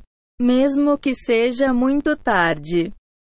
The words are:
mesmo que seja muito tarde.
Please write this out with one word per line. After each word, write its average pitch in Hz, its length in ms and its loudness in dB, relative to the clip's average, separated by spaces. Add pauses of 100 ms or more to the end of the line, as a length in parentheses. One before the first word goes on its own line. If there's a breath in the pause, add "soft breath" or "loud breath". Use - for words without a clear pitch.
(400)
mesmo 277 600 2
que 262 160 -2
seja 247 580 0
muito 277 420 0
tarde. 170 800 -2 (280)